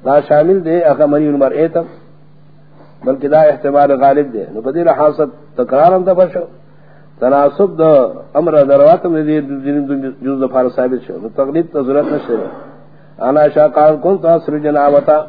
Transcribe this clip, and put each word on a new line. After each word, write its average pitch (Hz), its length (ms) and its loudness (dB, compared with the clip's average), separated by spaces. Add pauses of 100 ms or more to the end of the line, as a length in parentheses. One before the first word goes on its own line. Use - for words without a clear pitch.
دا 135 160 2
شامل 156 420 2
دی 160 200 -2
هغه 147 220 2
منی 147 240 0
المرأة 143 380 0
ته، 165 160 -4 (1200)
بلکې 135 300 -4
دا 156 60 6
احتمال 143 480 2 (140)
غالب 139 300 2
دی. 104 100 -6 (100)
نو 110 80 -10
په 127 100 -6
دې 165 180 -4
لحاظ 151 320 0 (360)
تکرار 135 380 2
هم 185 80 0
دفع 180 300 2
شو. 175 120 -6 (760)
تناسب 143 500 0 (120)
د - 20 2 (560)
امر 160 140 -2 (160)
د - 20 4 (100)
روایت 165 240 4
هم 170 100 -2
د 156 120 -2
دې 156 100 0 (880)
جز 135 180 -4
د - 100 -2
فارغ 127 240 0
ثابت 127 300 -2
شو. - 140 -12
نو - 60 -12 (140)
تقلید 147 320 -2
ته 147 80 -4
ضرورت 139 320 -2
نشته. 110 340 -6 (800)
انا 143 140 2
عائشہ 151 340 2
قال، 151 180 4 (120)
«كنت 175 200 0
اغسل 165 340 0
جنابة» 143 500 0 (200)